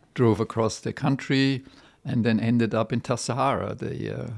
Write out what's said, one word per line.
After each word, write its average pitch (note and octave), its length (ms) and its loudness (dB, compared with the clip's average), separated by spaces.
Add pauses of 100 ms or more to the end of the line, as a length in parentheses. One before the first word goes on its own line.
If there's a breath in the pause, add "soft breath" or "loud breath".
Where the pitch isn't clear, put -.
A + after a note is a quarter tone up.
(140)
drove A2+ 260 4
across A2 400 -2
the - 140 -6
country, C3+ 680 0 (440 loud breath)
and A#2+ 180 0
then A2+ 160 4
ended A#2 340 2
up A2 160 0
in A#2 120 -2
Tassajara, A#2+ 720 -2
the, - 420 -6
uh, - 200 -8